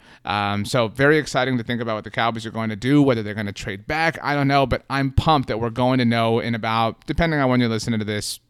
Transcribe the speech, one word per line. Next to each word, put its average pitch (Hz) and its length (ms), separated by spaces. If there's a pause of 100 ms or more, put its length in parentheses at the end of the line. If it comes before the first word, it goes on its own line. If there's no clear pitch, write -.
(240)
Um, 101 400
so 117 240
very 143 300
exciting 131 400
to 113 60
think 120 180
about 113 140
what 104 80
the 110 60
Cowboys 113 360
are 110 40
going 110 200
to 107 60
do, 135 260
whether 120 200
they're 104 120
gonna 101 180
trade 104 340
back. 160 360
I 147 120
don't 143 140
know, 139 160
but 127 240
I'm 135 220
pumped 143 380
that 110 120
we're 117 80
going 127 300
to 120 80
know 117 340
in 117 140
about, 113 520
depending 156 340
on 131 100
when 123 100
you're 120 80
listening 110 300
to 107 80
this, 104 440